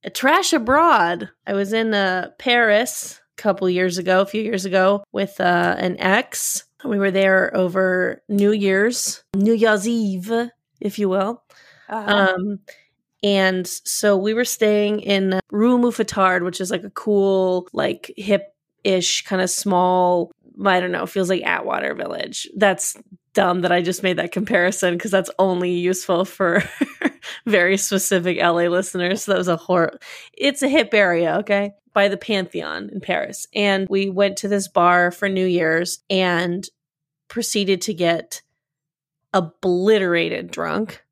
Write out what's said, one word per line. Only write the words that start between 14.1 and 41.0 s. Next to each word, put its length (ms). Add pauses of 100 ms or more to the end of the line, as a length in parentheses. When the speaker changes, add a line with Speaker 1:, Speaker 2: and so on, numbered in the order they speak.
Speaker 1:
we 180
were 100
staying 560
in 400 (100)
Rue 280
Mouffetard, 680
which 160
is, 100
like, 140
a 60
cool, 840
like, 440
hip-ish, 1080
kinda 240
small 840 (340)
I 160
don't 120
know, 140
feels 220
like 160
Atwater 500
Village. 640
That's 400 (360)
dumb 300
that 100
I 100
just 200
made 160
that 140
comparison 680
'cause 120
that's 280
only 340
useful 520
for 380 (420)
<laughs> 420
very 300
specific 640
L 220
A 80
listeners. 560
So 80
that 60
was 100
a 80
hor-, 420 (340)
it's 300
a 60
hip 260
area, 440
okay? 340 (200)
By 160
the 80
Pantheon 760
in 80
Paris. 540
And 340
we 200
went 300
to 100
this 200
bar 420
for 180
New 180
Year's 600
and 600 (600)
proceeded 540
to 120
get 480 (920)
obliterated 1160
drunk. 600